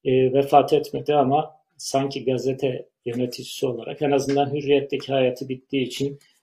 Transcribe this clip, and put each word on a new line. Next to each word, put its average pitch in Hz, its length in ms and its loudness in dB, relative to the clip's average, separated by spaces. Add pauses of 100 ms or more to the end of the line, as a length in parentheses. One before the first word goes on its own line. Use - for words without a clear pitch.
e, 131 280 4
vefat 139 400 4
etmedi 147 420 0
ama 143 420 2 (200)
sanki 139 480 -4
gazete 127 640 -2 (160)
yöneticisi 123 640 -6
olarak 123 360 -6
en 143 80 0
azından 139 440 0
Hürriyet'teki 139 580 0
hayatı 131 360 0
bittiği 127 380 -4
için 139 320 -6 (240)